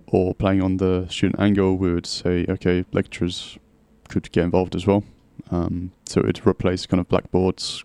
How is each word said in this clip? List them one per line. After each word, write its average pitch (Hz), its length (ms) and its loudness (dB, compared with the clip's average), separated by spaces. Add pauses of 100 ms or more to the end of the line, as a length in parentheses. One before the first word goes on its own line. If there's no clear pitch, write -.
or 92 280 2
playing 98 260 2
on 95 160 0
the 92 320 0
student - 320 0
angle, 98 360 4
we 92 160 2
would 85 120 -2
say, 87 440 -2
"Okay, 90 420 0
lecturers - 680 -4 (520)
could - 220 -4
get 87 120 2
involved 87 320 0
as 90 100 -6
well." 101 180 4 (460)
Um, 87 420 -4 (140)
so - 140 -2
it'd - 260 0
replace 92 400 0
kind 90 140 0
of 90 80 -2
Blackboard's - 760 -2